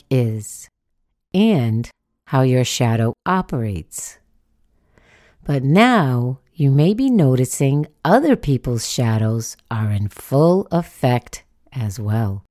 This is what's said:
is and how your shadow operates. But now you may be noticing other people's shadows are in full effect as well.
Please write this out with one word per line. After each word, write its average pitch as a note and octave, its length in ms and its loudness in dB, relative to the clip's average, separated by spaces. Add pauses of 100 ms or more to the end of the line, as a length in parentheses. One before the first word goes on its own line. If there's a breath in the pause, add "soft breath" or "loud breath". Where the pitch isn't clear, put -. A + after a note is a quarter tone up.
(100)
is A2+ 580 -4 (640)
and C3 560 0 (380)
how C3+ 160 0
your B2+ 220 2
shadow A2+ 500 -2 (100)
operates. D3 960 -6 (1300 soft breath)
But C#3 180 -2
now C#3 760 2 (120)
you C#3 200 2
may D#3 220 4
be C4 160 0
noticing C#3 760 2 (180)
other B3+ 300 4
people's B2 560 -4
shadows A2+ 680 -2 (140)
are G#2+ 220 -4
in G2+ 160 -4
full E3 640 0
effect - 720 -4 (280)
as G#2+ 280 -6
well. G#2 500 -4